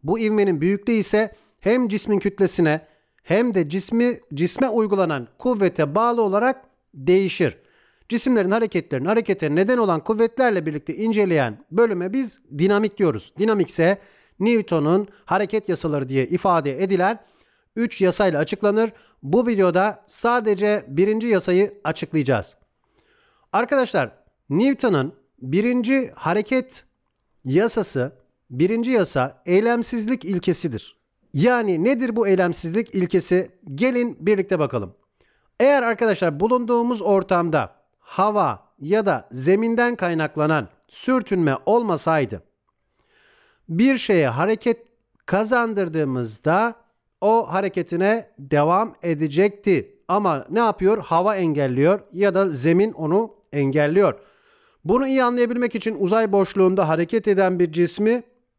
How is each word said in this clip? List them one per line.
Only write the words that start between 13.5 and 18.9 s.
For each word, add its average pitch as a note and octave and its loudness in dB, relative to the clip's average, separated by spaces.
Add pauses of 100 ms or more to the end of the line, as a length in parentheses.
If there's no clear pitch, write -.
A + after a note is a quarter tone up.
ise F3+ 0 (420)
Newton'un G3 2 (160)
hareket G3+ -2
yasaları D3 -4
diye C3 0
ifade E3 0
edilen F#3+ 0 (580)
üç A#3 -4
yasayla F3+ 2
açıklanır. G#3 0 (300)